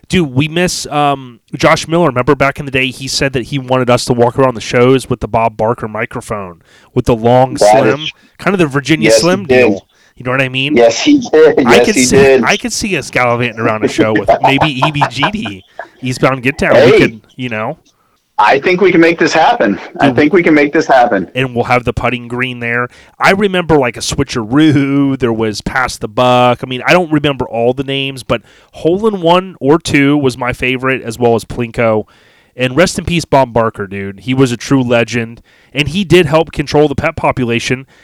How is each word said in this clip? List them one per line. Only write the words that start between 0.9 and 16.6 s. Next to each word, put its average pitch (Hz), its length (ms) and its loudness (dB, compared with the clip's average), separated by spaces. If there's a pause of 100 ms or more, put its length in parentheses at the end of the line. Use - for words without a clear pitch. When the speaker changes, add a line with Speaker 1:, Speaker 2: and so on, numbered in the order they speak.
Speaker 1:
Josh 151 320 0
Miller. 165 200 0
Remember 127 280 0
back 139 240 -2
in 151 60 -10
the 135 60 -10
day, 131 160 -2
he 131 200 -10
said 135 280 -4
that 127 140 -2
he 143 100 -6
wanted 127 320 0
us 123 160 2
to 131 80 0
walk 120 240 2
around 131 160 2
the 107 80 -10
shows 127 480 2
with 123 100 -4
the 110 80 -6
Bob 113 300 0
Barker 113 280 -2
microphone, 107 760 -10 (320)
with 123 100 -2
the 131 100 2
long 123 420 2
Speaker 2:
That 107 300 4
is 131 80 2
Speaker 1:
slim, 151 120 -8 (320)
kind 190 160 -2
of 196 40 -2
the 165 80 2
Virginia 131 440 0
Speaker 2:
Yes, 113 60 6
he - 40 4
Speaker 1:
Slim 180 240 0
Speaker 2:
did. 127 240 4
Speaker 1:
deal. 101 180 -4 (300)
You 120 80 -18
know 123 60 -6
what 135 100 -2
I 131 80 0
mean? 135 300 -2
Speaker 2:
Yes, 117 260 2
he - 160 4
did. - 380 4
Speaker 1:
I - 160 2
Speaker 2:
Yes, 120 120 4
Speaker 1:
could 220 80 0
Speaker 2:
he 127 100 2
Speaker 1:
see, 127 120 2
Speaker 2:
did. 135 260 4
Speaker 1:
I 156 140 0
could 233 160 -6
see 196 240 -4
us 127 140 -6
gallivanting 120 500 -2
around 110 240 -2
a 127 40 2
show 110 300 0
with 101 180 -2
Speaker 2:
<laughs> - 40 -6
Speaker 1:
maybe 139 400 0
E 151 100 0
B 143 200 -2
G 139 200 -4
D, 104 340 -10 (360)
Eastbound 127 420 -2
Get 127 140 -2
Down. 175 160 0